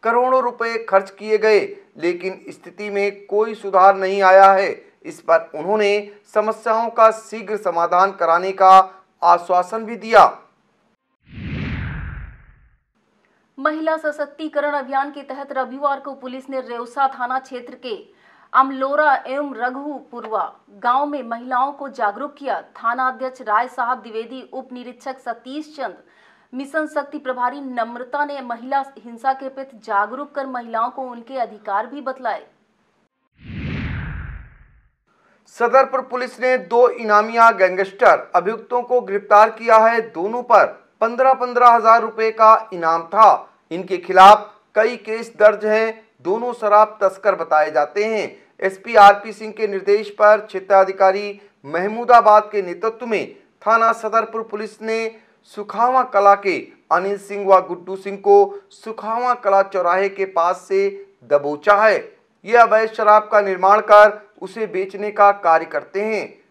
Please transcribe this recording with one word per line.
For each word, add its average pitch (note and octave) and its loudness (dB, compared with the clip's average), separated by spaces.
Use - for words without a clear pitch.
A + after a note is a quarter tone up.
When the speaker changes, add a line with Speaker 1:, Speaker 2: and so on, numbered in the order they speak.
Speaker 1:
करोड़ों B3 0
रुपए A#3 -6
खर्च G3 2
किए G#3+ -4
गए, G#3+ 2
लेकिन F3 -6
स्थिति G3 -16
में G3+ -6
कोई A3 -2
सुधार G3 4
नहीं F#3+ -4
आया F#3+ 8
है। F#3+ 0
इस D#3 -16
पर E3 0
उन्होंने G3+ -2
समस्याओं A3 -4
का A3 4
शीघ्र G#3+ -12
समाधान F3+ 0
कराने F3 -2
का F#3+ 4
आश्वासन F3+ 0
भी A3+ -12
दिया। G#3+ 4
Speaker 2:
महिला D#4 -4
सशक्तिकरण D4 -6
अभियान C#4 -6
के C#4 -18
तहत C#4 -14
रविवार C4+ -6
को C4+ -16
पुलिस C4 -16
ने C4+ -8
रेउसा A#3+ -6
थाना B3+ -6
क्षेत्र B3+ -16
के A#3 -12
अमलोरा C4+ 0
एवं C#4 -10
रघुपुरवा A#3+ -10
गांव C4 -2
में C#4+ -10
महिलाओं B3 -6
को C#4 -14
जागरूक A#3 -8
किया। A3+ -8
थाना B3 -6
अध्यक्ष B3+ -10
राय A3 -2
साहब B3 -6
द्विवेदी, A3+ -14
उप C4 -14
निरीक्षक B3 -16
सतीश C4+ -14
चंद, A#3 -10
मिशन C#4 -8
शक्ति D4 -8
प्रभारी B3+ -6
नम्रता B3 -8
ने C#4+ -12
महिला B3 -6
हिंसा A#3 -8
के C4+ -10
प्रति C4+ -18
जागरूक A3+ -6
कर C#4 -8
महिलाओं A#3 -6
को B3+ -14
उनके B3 -14
अधिकार G#3+ -8
भी C#4 -16
बतलाए। B3+ -10
Speaker 1:
सदरपुर C4 2
पुलिस B3 -10
ने B3+ 0
दो A#3+ 2
इनामिया A3+ 4
गैंगस्टर F#3+ 2
अभियुक्तों G#3+ -4
को A#3+ -2
गिरफ्तार G3+ 2
किया A3 2
है। A3+ 2
दोनों A3 -8
पर G#3+ 4
पन्द्रह, A#3+ 0
पन्द्रह A#3+ 2
हजार A3+ 4
रुपए A3 -4
का A3 4
इनाम E3 -2
था। G#3 4
इनके F3 -8
खिलाफ F#3+ 6
कई A3+ 0
केस A3+ -12
दर्ज G#3 4
हैं। A3 -2
दोनों A3+ -6
शराब G#3+ 2
तस्कर F#3+ -2
बताए D#3 -2
जाते D#3 -2
हैं। G#3+ -6
एसपी F#3+ -6
आरपी G3+ 6
सिंह G#3+ -14
के G#3+ -4
निर्देश G3+ -2
पर G#3+ 4
क्षेत्राधिकारी G3 0
महमूदाबाद G#3+ 2
के G#3 -4
नेतृत्व G#3+ -8
में F#3+ -6
थाना A3+ 2
सदरपुर A3 -4
पुलिस G#3+ -14
ने A3 -6
सुखावा A3+ -2
कला G3+ 4
के G3 -4
अनिल F#3+ -2
सिंह G3 -10
व F#3+ 6
गुड्डू F3 -12
सिंह G3 -12
को G3+ 2
सुखावा A3+ -6
कला G3+ 0
चौराहे F#3 -2
के F#3+ -6
पास F#3 -4
से G3 -2
दबोचा D3 0
है। G#3 2
ये A3 2
अवैध A3 4
शराब G#3+ 2
का G#3 4
निर्माण G3 2
कर G#3 8
उसे F#3+ -10
बेचने G3 -8
का G3+ 4
कार्य E3 0
करते D#3+ -10
हैं। G#3+ -6